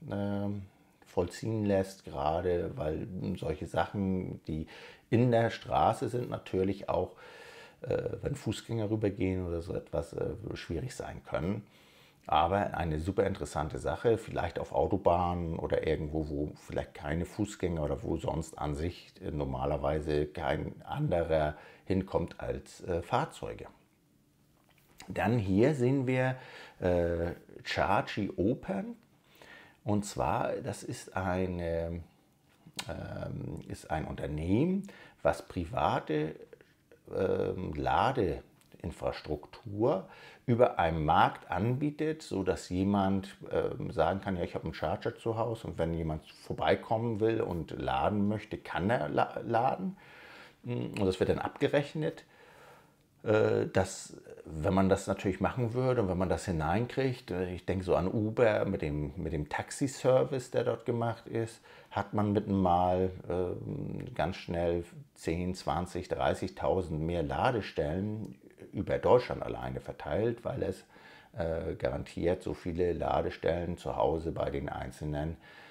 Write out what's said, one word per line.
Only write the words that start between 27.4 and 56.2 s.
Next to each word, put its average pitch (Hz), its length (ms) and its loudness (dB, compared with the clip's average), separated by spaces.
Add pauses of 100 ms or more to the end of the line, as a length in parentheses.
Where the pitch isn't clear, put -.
Chargy 104 720 0
Open. 196 580 0 (880)
Und 104 220 0
zwar, 104 520 0
das - 260 -6
ist - 320 -10
eine, 87 880 0 (840)
ähm, - 840 -8
ist - 200 -12
ein 78 160 -2
Unternehmen, 85 800 0 (380)
was - 240 2
private, 113 880 0 (760)
ähm, 95 600 0
Ladeinfrastruktur 87 2250 -2 (380)
über 120 320 6
einen 82 280 4
Markt 98 440 4
anbietet, 147 720 0
so 95 220 -4
dass - 260 0
jemand, 95 640 2 (160)
ähm, - 400 -2
sagen 90 300 2
kann, 98 140 -2
ja, 87 80 -2
ich 92 100 -4
habe - 120 -6
einen - 100 -6
Charger 101 400 -2
zu 113 220 -4
Hause 113 300 -2
und 87 120 -6
wenn 82 140 2
jemand 80 360 -2
vorbeikommen 110 920 0
will 110 220 4
und 98 300 -2
laden 131 560 2
möchte, 104 320 -2
kann 92 320 0
er 147 180 0
la-, - 340 0
laden. 131 540 0 (640)
Und 120 360 -4
das 95 200 4
wird 95 100 4
dann 87 100 2
abgerechnet. - 840 -2 (960)
Äh, 107 440 4
dass, - 480 0 (300)
wenn 80 280 0
man 95 140 6
das 92 180 4
natürlich 98 360 0
machen 113 320 0
würde 127 280 2
und 95 60 2
wenn 90 100 0
man 90 120 2